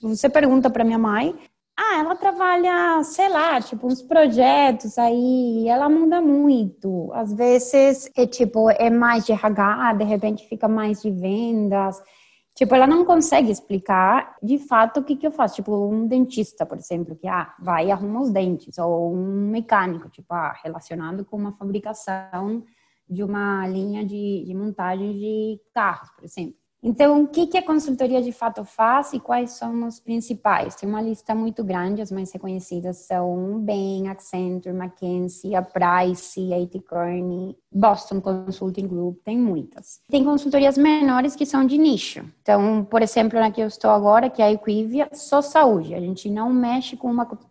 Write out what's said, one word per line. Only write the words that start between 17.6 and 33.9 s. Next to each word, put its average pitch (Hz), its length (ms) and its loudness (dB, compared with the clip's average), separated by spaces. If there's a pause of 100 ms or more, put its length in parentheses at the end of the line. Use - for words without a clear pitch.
e 196 40 0
arruma 202 300 -4
os 262 100 -2
dentes. 185 460 -4
Ou 170 360 -2
um 196 380 -4
mecânico, 190 580 -2
tipo, - 240 -16
ah, 160 300 -6
relacionado 165 640 -10
com - 100 -14
uma 202 160 -6
fabricação 196 1120 -8 (460)
de 180 120 -8
uma 202 460 -4
linha 202 380 -6
de, 202 400 -6
de 185 100 -10
montagem 196 560 -6
de 214 480 -6 (140)
carros, 202 420 -4
por - 80 -20
exemplo. 165 320 -14 (320)
Então, 294 360 4
o 285 40 2
que 330 200 0
que 359 100 -2
a 359 60 0
consultoria 262 580 0
de 240 100 -4
fato 214 320 -6
faz 247 480 0
e 269 80 -6
quais 240 340 -4
são 233 340 -6
os 226 120 -12
principais? 214 760 -4
Tem 196 120 -10
uma 214 140 -4
lista 220 320 -6
muito 220 300 -4
grande, 190 360 -4
as 196 120 -10
mais 190 200 -8
reconhecidas 180 680 -10
são 180 600 -4
Bain, 196 480 -4